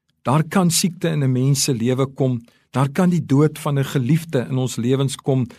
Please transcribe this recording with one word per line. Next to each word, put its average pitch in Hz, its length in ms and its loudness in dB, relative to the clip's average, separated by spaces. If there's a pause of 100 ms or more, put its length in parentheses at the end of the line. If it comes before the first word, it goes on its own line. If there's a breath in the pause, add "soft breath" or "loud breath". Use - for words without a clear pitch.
(240)
Daar 147 180 2
kan 175 280 0
siekte 170 380 -2
in 151 140 -2
'n 131 100 0
mens 135 320 0
se 139 100 0
lewe 123 320 0
kom, 131 340 -2 (320 soft breath)
daar 135 160 2
kan 180 240 2
die 170 80 0
dood 143 380 2
van 143 200 -2
'n 135 60 0
geliefde 139 640 0
in 127 100 -2
ons 127 180 -4
lewens 131 400 0
kom, 131 300 0 (120)